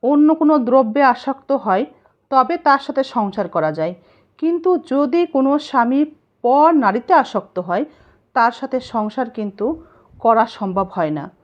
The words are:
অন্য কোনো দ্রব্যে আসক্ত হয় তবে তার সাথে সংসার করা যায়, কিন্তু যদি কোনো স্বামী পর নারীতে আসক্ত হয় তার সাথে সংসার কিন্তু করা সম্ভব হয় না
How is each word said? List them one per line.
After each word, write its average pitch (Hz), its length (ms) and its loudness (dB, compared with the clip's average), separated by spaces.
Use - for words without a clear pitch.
অন্য 294 240 4
কোনো 311 120 4
দ্রব্যে 254 360 2
আসক্ত 269 360 -8
হয় 202 180 0
তবে 269 240 2
তার 277 180 2
সাথে 269 160 -4
সংসার 196 400 -4
করা 156 240 0
যায়, 165 140 -4
কিন্তু 330 300 -2
যদি 285 300 0
কোনো 269 160 2
স্বামী 254 340 0
পর 277 240 4
নারীতে 226 300 0
আসক্ত - 320 -6
হয় 190 160 -2
তার 247 240 2
সাথে 262 180 -6
সংসার 226 340 -4
কিন্তু 202 280 -8
করা 226 200 4
সম্ভব 190 380 -4
হয় 156 220 -2
না 143 80 -10